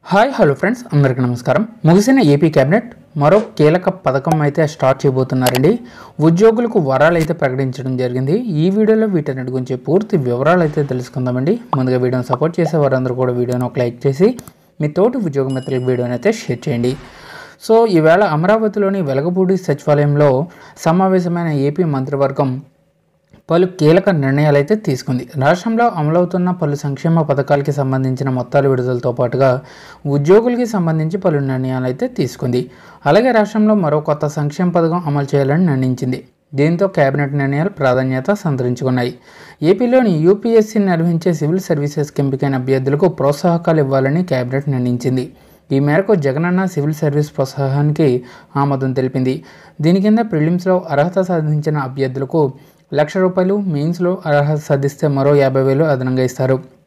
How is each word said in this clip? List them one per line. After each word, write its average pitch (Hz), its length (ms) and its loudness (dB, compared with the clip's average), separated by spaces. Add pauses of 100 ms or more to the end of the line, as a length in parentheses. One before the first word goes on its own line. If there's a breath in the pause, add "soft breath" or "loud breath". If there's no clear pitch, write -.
(100)
హాయ్, 226 260 4
హలో 160 240 4
ఫ్రెండ్స్, 233 220 -2 (120)
అందరికీ 131 300 2
నమస్కారం. 123 380 0 (240)
ముగిసిన 208 320 4 (160)
ఏపీ 151 200 2
క్యాబినెట్ 151 320 2 (360)
మరో 170 160 6 (180)
కీలక 160 320 2 (160)
పథకం 139 400 0
అయితే 147 180 0 (120)
స్టార్ట్ 135 280 0
చేయబోతున్నారండి. 131 720 0 (540 loud breath)
ఉద్యోగులకు 220 600 2
వరాలు 147 340 2
అయితే 160 200 -4
ప్రకటించడం 131 520 -4 (100)
జరిగింది. 131 340 -2 (260)
ఈ - 20 2 (120)
వీడియోలో 220 380 2
వీటన్నిటి 131 420 -4
గురించి 127 200 -4 (120)
పూర్తి 208 260 0 (140)
వివరాలు 147 380 2
అయితే 151 260 -2
తెలుసుకుందామండి. 127 600 -2 (240)
ముందుగా 127 260 0
వీడియోని 123 260 -2
సపోర్ట్ 151 300 -2
చేసే 160 240 0
వారందరూ 127 360 -2
కూడా 127 200 0
వీడియోని 123 280 -2
ఒక 135 140 -8
లైక్ 120 240 -4
చేసి 151 240 2 (500 loud breath)
మీ 151 100 -2 (100)
తోటి 247 280 0
ఉద్యోగ 135 180 -2 (120)
మిత్రులకు 127 320 -4
వీడియోని 123 280 -2
అయితే 202 220 0
షేర్ 120 280 -6
చేయండి. 123 260 -2 (720 loud breath)
So, 220 100 4 (220)
ఈవేళ 160 240 4 (160)
అమరావతిలోని 202 720 0
వెలగపూడి 180 480 0 (100)
సచివాలయంలో 147 640 2 (540 loud breath)
సమావేశమైన 175 680 0 (160)
ఏపీ 170 180 -2 (100)
మంత్రివర్గం 139 540 -2 (1000)
పలు 175 160 2 (140)
కీలక 165 280 4 (140)
నిర్ణయాలైతే 143 520 2 (120)
తీసుకుంది. 127 380 -4 (180)
రాష్ట్రంలో 220 420 0 (160)
అమలవుతున్న 175 480 0 (120)
పలు 147 220 -2
సంక్షేమ 160 460 0
పథకాలకి 143 500 0
సంబంధించిన 131 500 -2 (100)
మొత్తాల 139 340 2
విడుదలతో 123 460 0
పాటుగా 131 300 2 (680 loud breath)
ఉద్యోగులకి 226 580 4
సంబంధించి 160 480 0
పలు 160 160 0 (120)
నిర్ణయాలైతే 131 560 -4 (120)
తీసుకుంది. 123 420 -2 (480 loud breath)
అలాగే 226 300 4
రాష్ట్రంలో 214 460 2
మరో 151 160 2 (100)
కొత్త 151 160 -2 (100)
సంక్షేమ 151 400 -2
పథకం 170 320 2
అమలు 143 240 -2
చేయాలని 147 380 2
నిర్ణయించింది. 131 500 -2 (400)
దీంతో 170 280 2 (100)
కేబినెట్ 143 420 0
నిర్ణయాలు 143 400 -2
ప్రాధాన్యత 131 500 0 (140)
సంతరించుకున్నాయి. 127 720 -2 (580 loud breath)
ఏపీలోని 240 420 2 (140)
యూపీఎస్సీ 214 500 2 (140)
నిర్వహించే 170 480 0
సివిల్ 170 300 -2
సర్వీసెస్కి 147 560 -2
ఎంపికైన 135 360 -2
అభ్యర్థులకు 135 460 0 (100)
ప్రోత్సాహకాలు 160 680 0
ఇవ్వాలని 135 360 0 (100)
కేబినెట్ 135 440 -2
నిర్ణయించింది. 123 500 -2 (500 soft breath)
ఈ - 20 2 (100)
మేరకు 180 260 2 (120)
జగనన్న 175 360 0 (120)
సివిల్ 151 280 -4
సర్వీస్ 147 340 -2
ప్రోత్సాహానికి 143 720 0 (520 loud breath)
ఆమోదం 135 360 -2
తెలిపింది. 131 380 -2 (480 loud breath)
దీని 180 240 4
కింద 214 120 4 (120)
ప్రిలిమ్స్లో 175 440 0 (180)
అర్హత 175 240 0 (120)
సాధించిన 151 480 -2 (120)
అభ్యర్థులకు 135 520 -2 (560 soft breath)
లక్ష 147 240 0
రూపాయలు, 185 320 0 (180)
మెయిన్స్లో 170 380 -2 (180)
అర్హత 147 380 2
సాధిస్తే 139 400 -2 (100)
మరో 139 240 2
యాభై 135 260 2
వేలు 139 240 2
అదనంగా 127 380 0
ఇస్తారు. 131 260 0 (320)